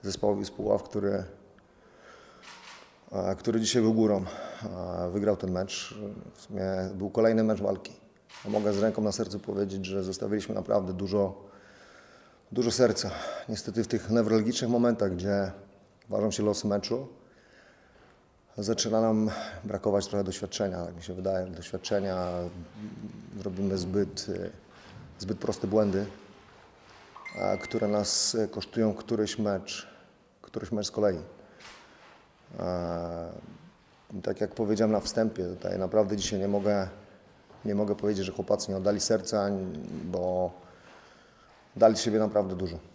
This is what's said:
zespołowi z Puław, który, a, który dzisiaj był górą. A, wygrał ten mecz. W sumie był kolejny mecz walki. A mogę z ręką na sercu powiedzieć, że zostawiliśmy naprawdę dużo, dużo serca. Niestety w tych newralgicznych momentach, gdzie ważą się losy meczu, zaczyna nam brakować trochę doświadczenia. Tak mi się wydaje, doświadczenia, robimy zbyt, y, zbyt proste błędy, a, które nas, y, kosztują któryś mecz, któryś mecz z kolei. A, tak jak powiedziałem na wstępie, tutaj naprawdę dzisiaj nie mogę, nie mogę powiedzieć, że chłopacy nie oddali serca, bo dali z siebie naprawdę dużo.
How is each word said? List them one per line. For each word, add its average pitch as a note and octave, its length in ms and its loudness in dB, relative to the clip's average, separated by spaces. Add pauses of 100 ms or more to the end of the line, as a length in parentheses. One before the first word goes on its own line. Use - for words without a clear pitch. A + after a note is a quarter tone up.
zespołowi G2+ 420 0
z G2+ 60 -8
Puław, G#2 320 2
który, G2 420 -2 (1900)
a, F#2+ 220 0
który A2+ 260 0
dzisiaj A2 220 4
był A2 120 6
górą. G#2 300 6 (520)
A, F2+ 320 -4
wygrał G2+ 280 4
ten F#2 160 -2
mecz. F#2+ 460 -4 (360)
W - 60 -20
sumie G2 240 -6 (300)
był F#2+ 160 -4
kolejny A2+ 340 6
mecz G#2+ 160 2
walki. G2 320 -2 (540)
A - 20 -8
mogę G#2 240 2
z G2 60 2
ręką G#2+ 240 2
na G#2 100 2
sercu G2+ 260 -4
powiedzieć, G2 480 -2
że F#2+ 180 -2
zostawiliśmy G2+ 500 -2
naprawdę F#2+ 380 0
dużo, G2 520 0 (1080)
dużo A#2 180 4
serca. A2 400 4 (380)
Niestety A2 360 -2
w - 40 -12
tych A2 220 -2
newralgicznych A2+ 600 4
momentach, A#2 420 4
gdzie F#2+ 400 0 (560)
ważą G#2 220 2
się G#2+ 120 -2
losy G#2 240 2
meczu, G#2+ 420 0 (1500)
zaczyna A2 440 0
nam A2 300 4 (340)
brakować G2 420 2
trochę G2+ 180 0
doświadczenia. F#2 600 -2
Tak F2 120 -10
mi E2+ 60 -12
się F2+ 120 -8
wydaje, F#2 320 0
doświadczenia, F#2 840 -2 (1160)
robimy G2 340 0
zbyt, F#2+ 500 0
y, F#2 220 -4 (680)
zbyt G2 200 -4
proste - 280 -2
błędy, G2+ 400 4 (1300)
a, G2 160 2
które A2 320 -2
nas, G#2 460 0
y, A2 140 2
kosztują G#2+ 460 0
któryś G#2+ 440 -2
mecz, G2+ 500 -4 (540)
któryś - 300 -8
mecz G#2 140 -2
z - 40 -6
kolei. G2+ 280 2 (1400)
A, E2+ 680 -4 (920)
tak G2+ 180 -2
jak G#2 140 -2
powiedziałem G#2+ 380 4
na G#2 80 4
wstępie, G#2+ 440 0
tutaj F#2 340 -4
naprawdę G2 380 2
dzisiaj G2 240 -2
nie G2 80 0
mogę, G2+ 400 2 (760)
nie G#2 100 -2
mogę G#2 220 2
powiedzieć, G2 300 0
że F#2+ 60 -6
chłopacy G2+ 380 0
nie G2 60 -2
oddali G2 240 2
serca, G#2 500 0 (540)
bo F2+ 480 0 (1200)
dali A2 200 8
z - 40 -4
siebie A2 180 2
naprawdę G2+ 380 2
dużo. E2+ 220 -4 (160)